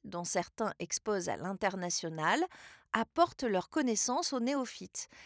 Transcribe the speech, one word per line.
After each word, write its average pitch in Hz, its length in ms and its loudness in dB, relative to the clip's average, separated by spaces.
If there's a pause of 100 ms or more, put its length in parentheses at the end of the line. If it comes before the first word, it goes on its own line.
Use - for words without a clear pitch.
dont 180 180 -6
certains 190 560 0
exposent 180 480 -2
à 104 80 0
l'international, 180 1080 0 (500)
apportent 277 500 2
leurs 196 260 0
connaissances 240 640 2
aux 262 80 0
néophytes. 254 680 -4 (160)